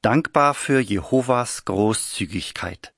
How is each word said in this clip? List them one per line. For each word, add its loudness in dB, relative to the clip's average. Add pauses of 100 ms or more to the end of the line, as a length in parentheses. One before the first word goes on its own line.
Dankbar 4
für 2
Jehovas 0
Großzügigkeit. -4